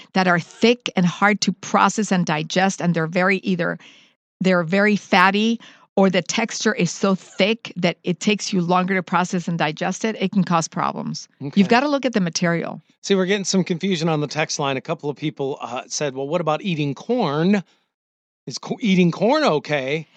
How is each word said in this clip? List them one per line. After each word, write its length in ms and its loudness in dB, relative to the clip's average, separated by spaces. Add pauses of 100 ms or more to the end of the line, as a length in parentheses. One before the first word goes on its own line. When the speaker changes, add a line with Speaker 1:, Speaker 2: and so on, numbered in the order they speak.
(140)
Speaker 1:
that 140 2
are 120 4
thick 560 0
and 100 4
hard 360 2
to 120 0
process 580 0
and 140 2
digest, 560 0
and 120 0
they're 140 0
very 300 0
either, 420 -2 (600)
they're 220 2
very 340 2
fatty 640 2 (380)
or 120 6
the 120 2
texture 540 -4
is 160 0
so 240 0
thick 600 -2
that 260 0
it 160 -4
takes 320 -2
you 80 0
longer 340 0
to 80 0
process 460 -2
and 100 -2
digest 460 -2
it, 180 -4
it 120 -2
can 100 2
cause 240 0
problems. 640 -6 (120)
Speaker 2:
Okay. 140 -8
Speaker 1:
You've 140 4
gotta 180 4
look 180 -2
at 60 0
the 80 -2
material. 640 -2 (200)
Speaker 2:
See, 140 0
we're 100 2
getting 200 0
some 180 2
confusion 460 -2
on 100 2
the 80 -2
text 320 -4
line. 160 -2
A 60 -4
couple 280 -6
of 60 -8
people, 460 -6
uh, 260 -8
said, 280 -6
"Well, 120 -6
what 140 -2
about 220 -2
eating 320 -2
corn? 680 0 (840)
Is 120 -12
co-, 240 -10
eating 300 4
corn 340 2
okay?" 600 -2 (120)